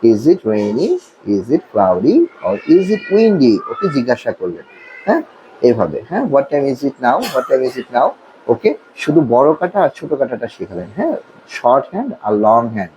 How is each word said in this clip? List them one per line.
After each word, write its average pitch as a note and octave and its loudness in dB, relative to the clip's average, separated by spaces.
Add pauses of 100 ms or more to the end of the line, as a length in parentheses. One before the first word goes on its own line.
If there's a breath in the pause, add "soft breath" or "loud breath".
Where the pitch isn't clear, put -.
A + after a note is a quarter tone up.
"Is A2+ 4
it F3+ 4 (120)
rainy? G#2+ -2 (440)
Is F#2+ -2
it D3 0 (120)
cloudy? G2+ 2 (260)
Or F#2 0 (180)
is F#3 4
it G#3 -2 (120)
windy?" G3 4 (160)
ওকে - -4
জিজ্ঞাসা A#2+ -2
করলেন, F2 -8 (400)
হ্যাঁ, D4+ 0 (400)
এইভাবে, A2 2
হ্যাঁ, G#3+ -4
"What C#3 0
time C#3+ 0
is C3 -4
it C#3 -4
now? B2+ 2 (180)
What C3 0
time C3 2
is B2 -12
it A#2+ -10
now?" C3 2 (380)
ওকে, G#3 0 (220)
শুধু D3+ 2
বড় C3+ 4
কাটা F3+ -4
আর D3+ 2
ছোট D3 -6
কাটাটা B2 -4
শেখালেন, F2+ -12 (100)
হ্যাঁ, C#4+ -4 (320)
শর্ট B2+ 0
হ্যান্ড A#3+ -8 (100)
আর G#2+ -2
লং A2 2
হ্যান্ড। G2+ -8